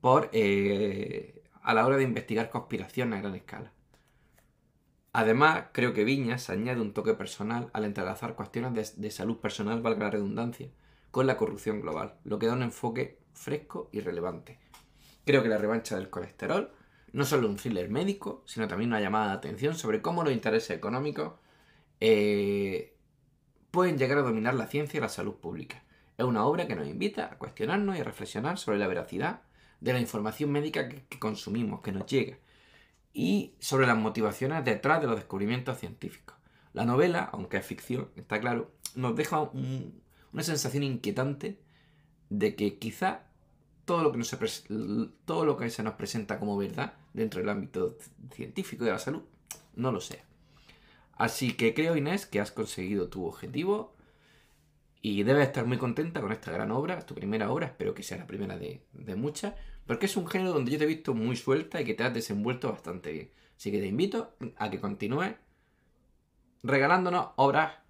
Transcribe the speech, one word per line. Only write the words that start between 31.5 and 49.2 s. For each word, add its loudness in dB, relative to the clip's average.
que -4
nos -4
llega, 0
y 0
sobre 4
las 6
motivaciones 0
detrás 4
de 0
los 2
descubrimientos -2
científicos. -12
La -2
novela, 4
aunque -4
es -2
ficción, -6
está -4
claro, -2
nos 0
deja 0
un, -6
una -4
sensación 0
inquietante -2
de 2
que 0
quizá -2
todo 2
lo 6
que -4
no -2
se -6
pres-, -4
l-, -2
todo 0
lo 4
que -2
se -6
nos -2
presenta -4
como -2
verdad -4
dentro -2
del 0
ámbito -2
ci-, -20
científico -6
y 2
de 2
la -2
salud -4